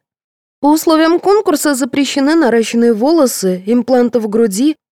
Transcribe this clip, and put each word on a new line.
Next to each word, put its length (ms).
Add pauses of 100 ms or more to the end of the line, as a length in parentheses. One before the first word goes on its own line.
(600)
«По 100
условиям 480
конкурса 560
запрещены 580
наращенные 580
волосы, 760
импланты 520
в 100
груди, 480 (140)